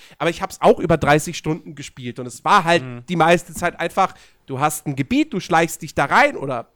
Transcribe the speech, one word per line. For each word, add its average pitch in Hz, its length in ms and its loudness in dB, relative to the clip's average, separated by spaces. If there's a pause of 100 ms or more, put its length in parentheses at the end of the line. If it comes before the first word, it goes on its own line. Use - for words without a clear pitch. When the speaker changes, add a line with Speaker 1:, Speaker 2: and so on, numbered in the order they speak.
(200)
Speaker 1:
aber 156 100 0
ich 170 140 -6
hab's - 180 -12
auch 196 160 6
über 165 200 0
dreißig 151 400 2
Stunden 160 360 -8
gespielt 131 460 -14
und 123 80 -10
es - 160 -16
war 175 220 4
halt 170 180 2
Speaker 2:
Mhm. 120 240 -14
Speaker 1:
die 180 80 -4
meiste 165 400 4
Zeit 170 240 -4
einfach, 175 340 0 (320)
du 131 140 -8
hast - 260 -2
ein 143 120 -4
Gebiet, 254 360 -2
du 190 60 -4
schleichst 165 420 0
dich 160 140 -14
da 147 100 0
rein 226 320 2
oder 131 380 -8